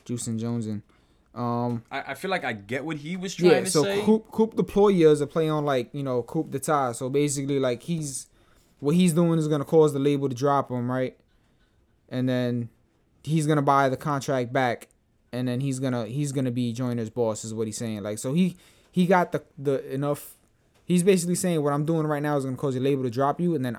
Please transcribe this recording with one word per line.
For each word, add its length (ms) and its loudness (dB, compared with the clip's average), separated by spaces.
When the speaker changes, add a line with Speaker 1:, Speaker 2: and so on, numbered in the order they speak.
Speaker 1:
Juice 220 -6
and 120 -4
Jones 280 -4
and, 160 -6
um, 560 -4
Speaker 2:
I, 220 -8
I 20 -6
feel 160 -8
like 140 -2
I 80 -2
get 320 -6
what 140 -6
he 180 -8
was 240 -8
Speaker 1:
yeah, 100 8
Speaker 2:
trying 140 4
to 60 -4
Speaker 1:
so 120 4
Speaker 2:
say. 200 0
Speaker 1:
Coop, 280 2
Coop 260 0
deploy 320 4
ya 220 8
is 100 4
a 60 -2
play 220 -2
on, 160 -2
like, 280 0
you 100 -8
know, 200 -2
Coop 280 -4
d'etat. 420 0
So 160 -6
basically, 500 0
like, 260 0
he's, 440 -6
what 140 2
he's 200 6
doing 240 4
is 100 0
gonna 160 0
cause 280 6
the 60 -2
label 300 2
to 60 -2
drop 360 0
him, 200 -4
right? 260 -2
And 200 -2
then 400 -2
he's 220 0
gonna 160 2
buy 260 4
the 80 0
contract 560 -4
back, 360 -2
and 160 -4
then 120 -2
he's 180 -2
gonna, 280 -2
he's 260 -4
gonna 180 -2
be 220 -2
Joyner's 380 -4
boss, 340 -2
is 100 -8
what 120 -4
he's 120 -8
saying. 240 -6
Like, 160 -6
so 160 -6
he, 220 2
he 140 2
got 260 2
the, 100 -4
the 360 -2
enough. 420 -4
He's 180 2
basically 320 4
saying, 300 0
"What 80 2
I'm 120 0
doing 220 0
right 160 -2
now 140 0
is 80 0
gonna 120 -6
cause 200 -4
your 80 -2
label 180 2
to 80 -2
drop 300 0
you, 160 2
and 80 -2
then 140 -4